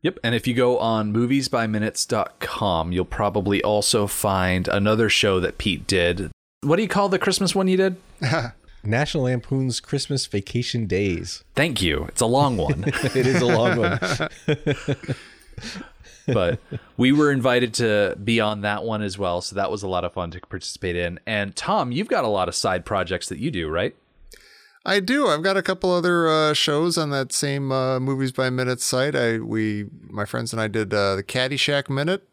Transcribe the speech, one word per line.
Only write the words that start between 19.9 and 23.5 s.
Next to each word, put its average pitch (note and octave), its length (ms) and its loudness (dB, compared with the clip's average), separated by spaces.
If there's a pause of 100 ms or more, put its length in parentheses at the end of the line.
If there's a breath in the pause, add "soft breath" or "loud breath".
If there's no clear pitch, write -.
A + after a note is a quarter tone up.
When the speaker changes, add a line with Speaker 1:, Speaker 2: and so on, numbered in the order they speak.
Speaker 1:
of F2 100 -4
fun F2 180 -6
to E2+ 80 -12
participate - 560 -8
in. F2 320 -4
And G2+ 280 -4
Tom, E3+ 360 -2
you've F3 160 -4
got G3+ 160 0
a A#2+ 40 0
lot G2 200 2
of E2+ 80 -6
side F#2 300 -2
projects F#2 440 -2
that F2 100 -8
you D3+ 120 -4